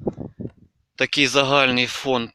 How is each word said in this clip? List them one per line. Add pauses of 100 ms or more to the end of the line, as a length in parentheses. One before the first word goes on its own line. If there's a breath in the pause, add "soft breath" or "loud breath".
(960)
Такий
загальний
фон